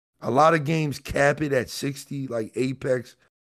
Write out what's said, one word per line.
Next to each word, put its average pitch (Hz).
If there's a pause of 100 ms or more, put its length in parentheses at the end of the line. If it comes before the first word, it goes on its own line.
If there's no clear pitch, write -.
(220)
A -
lot 151
of 156
games 151
cap 143
it 147
at 123
sixty, 139
like 117
Apex 131 (420)